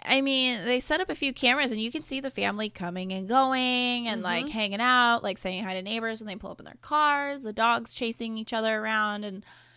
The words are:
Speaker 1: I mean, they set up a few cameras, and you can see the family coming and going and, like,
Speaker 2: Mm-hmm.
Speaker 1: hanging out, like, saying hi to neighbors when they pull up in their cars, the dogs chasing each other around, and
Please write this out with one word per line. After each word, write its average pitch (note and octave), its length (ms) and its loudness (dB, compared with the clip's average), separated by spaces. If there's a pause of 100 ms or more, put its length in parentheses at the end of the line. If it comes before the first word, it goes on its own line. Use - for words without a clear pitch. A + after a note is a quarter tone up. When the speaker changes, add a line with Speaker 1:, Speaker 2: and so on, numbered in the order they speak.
Speaker 1:
I C4+ 160 2
mean, B3+ 440 2
they B3 140 2
set D4+ 220 0
up F#4 100 -2
a D4+ 60 -6
few C#4 160 0
cameras, C4+ 400 2
and G#3+ 80 -2
you A3+ 100 -2
can D4+ 140 -6
see C4+ 160 -4
the C4+ 100 -6
family G#3 400 -2
coming F#3 420 -6
and F#3+ 160 -6
going B3 800 2
and, A3 160 -2
like, F3+ 220 0
Speaker 2:
Mm-hmm. D4 80 -4
Speaker 1:
hanging G#3 280 -2
out, A#3+ 440 4
like, G3 120 -2
saying F#3 280 -4
hi F#3 100 -4
to F#3 80 -4
neighbors A3 380 -4
when G#3+ 80 -12
they F#3+ 80 -10
pull - 160 -12
up - 80 -16
in - 40 -18
their - 160 -18
cars, C#4+ 640 2
the A3 100 -6
dogs A#3 400 2
chasing A3+ 460 -4
each A3 140 -8
other A3 260 2
around, G#3+ 460 0
and G3+ 200 -10 (320)